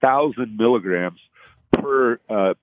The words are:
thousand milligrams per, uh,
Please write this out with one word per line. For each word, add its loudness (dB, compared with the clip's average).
thousand -2
milligrams 0
per, 0
uh, 0